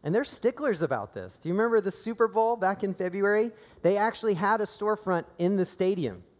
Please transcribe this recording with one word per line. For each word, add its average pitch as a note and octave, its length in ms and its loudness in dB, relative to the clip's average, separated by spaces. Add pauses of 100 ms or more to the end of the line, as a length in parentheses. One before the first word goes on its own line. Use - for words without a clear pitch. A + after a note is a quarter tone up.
And D#3+ 120 -2
they're C4+ 100 2
sticklers A#3+ 560 -2
about B2 320 -2
this. F#2 240 -12
Do - 100 -10
you E3+ 60 0
remember A3+ 260 2
the F#3+ 120 -2
Super A3+ 360 -2
Bowl A3 280 2
back G3 280 -2
in F#3+ 120 -2
February? G3+ 560 0 (320)
They F#3+ 140 4
actually A3 360 0
had G3+ 260 2
a G#3+ 40 0
storefront G#3 640 -2 (120)
in F#3 200 2
the F#3 80 2
stadium E3+ 580 -2 (160)